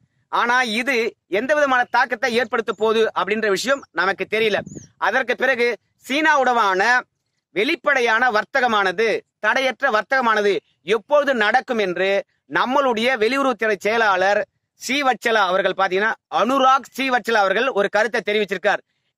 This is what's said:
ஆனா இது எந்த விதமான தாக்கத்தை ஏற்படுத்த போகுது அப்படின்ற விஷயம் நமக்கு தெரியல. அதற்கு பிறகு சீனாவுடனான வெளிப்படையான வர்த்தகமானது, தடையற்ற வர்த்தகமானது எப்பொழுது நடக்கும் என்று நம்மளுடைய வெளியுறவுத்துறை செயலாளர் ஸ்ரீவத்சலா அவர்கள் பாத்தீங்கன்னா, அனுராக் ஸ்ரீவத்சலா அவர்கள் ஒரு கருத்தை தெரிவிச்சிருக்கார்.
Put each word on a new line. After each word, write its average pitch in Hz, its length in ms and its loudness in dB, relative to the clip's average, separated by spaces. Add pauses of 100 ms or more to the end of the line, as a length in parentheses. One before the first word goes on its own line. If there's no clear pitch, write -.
(320)
ஆனா 233 260 0 (220)
இது 254 160 -2 (440)
எந்த 262 180 -2
விதமான 269 240 2 (140)
தாக்கத்தை 247 340 0 (120)
ஏற்படுத்த 233 300 -4 (100)
போகுது 220 200 2 (180)
அப்படின்ற 214 360 -2
விஷயம் 262 260 -2 (180)
நமக்கு 185 340 -2
தெரியல. 214 240 0 (500)
அதற்கு 240 340 -2
பிறகு 240 260 0 (400)
சீனாவுடனான 254 760 0 (760)
வெளிப்படையான 240 680 0 (120)
வர்த்தகமானது, 214 720 0 (380)
தடையற்ற 262 400 0 (100)
வர்த்தகமானது 214 580 0 (420)
எப்பொழுது 285 360 0 (120)
நடக்கும் 233 420 0
என்று 185 240 -2 (500)
நம்மளுடைய 247 500 0 (140)
வெளியுறவுத்துறை 240 520 0 (100)
செயலாளர் 202 560 2 (400)
ஸ்ரீவத்சலா 247 680 0
அவர்கள் 185 300 0
பாத்தீங்கன்னா, 190 340 0 (280)
அனுராக் 262 520 2
ஸ்ரீவத்சலா 240 500 0
அவர்கள் 196 240 0 (120)
ஒரு 202 160 2
கருத்தை 220 340 0
தெரிவிச்சிருக்கார். 202 520 -2 (360)